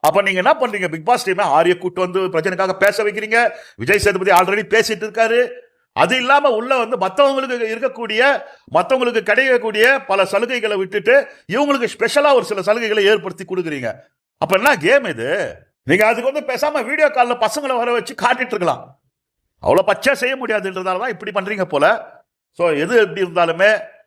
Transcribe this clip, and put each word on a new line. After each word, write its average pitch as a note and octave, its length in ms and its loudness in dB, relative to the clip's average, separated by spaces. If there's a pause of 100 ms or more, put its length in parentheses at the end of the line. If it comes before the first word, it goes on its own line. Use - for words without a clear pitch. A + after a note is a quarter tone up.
அப்ப E3 220 2
நீங்க F#3+ 220 -2
என்ன C4+ 160 4
பண்றீங்க? G#3 280 -2
பிக் D#3 160 -8
பாஸ் A#3 200 2
டீம் F#3 140 -2
ஆரிய F3 400 4
கூட்டு F3+ 220 -6
வந்து F3+ 200 -2
பிரச்சனைக்காக F#3 520 -2
பேச G3+ 320 0
வைக்கிறீங்க, G#3+ 340 -2 (380)
விஜய் D3+ 220 0
சேதுபதி F#3+ 320 2
already F#3+ 340 4
பேசிட்டு G#3+ 420 0
இருக்காரு. A3+ 420 0 (480)
அது F3+ 200 2
இல்லாம C4+ 340 2
உள்ள A#3+ 260 0
வந்து A#3 200 -2
மத்தவங்களுக்கு B3 720 0
இருக்கக்கூடிய, A3+ 560 -4 (520)
மத்தவங்களுக்கு A#3+ 460 2
கிடைக்கக்கூடிய A3 640 2 (220)
பல G3 180 2
சலுகைகளை G#3+ 520 -2
விட்டுட்டு G3+ 520 0 (240)
இவங்களுக்கு C4+ 360 0 (100)
ஸ்பெஷலா C#4+ 360 2
ஒரு A#3+ 100 2
சில G3 160 -6
சலுகைகளை G#3+ 440 0
ஏற்படுத்தி G3 400 0
கொடுக்குறீங்க. D#3+ 460 -6 (480)
அப்ப D#3+ 180 0
என்ன B3 200 4
கேம் A3+ 280 2
இது? B2+ 240 -6 (560)
நீங்க F#3+ 220 2
அதுக்கு C4+ 260 0
வந்து C#4 200 -6
பேசாம D4 320 -2
வீடியோ D4+ 240 0
கால்ல A#3+ 320 0
பசங்களை C4 360 -2
வர A#3+ 160 -2
வச்சு A#3+ 220 -4
காட்டிட்டு A#3+ 400 -2
இருக்கலாம். E3 300 -4 (760)
அவ்வளவு F#3 300 2
பச்சையா B3+ 200 0
செய்ய C4 240 -2
முடியாதுன்றதால F#3+ 600 -4
தான் A#3 200 -6
இப்படி G#3 120 -12
பண்றீங்க G3 340 -4
போல. D3+ 220 2 (720)
So E3+ 120 2
எது E3 260 0
எப்படி G3 260 2
இருந்தாலுமே F3 480 2 (360)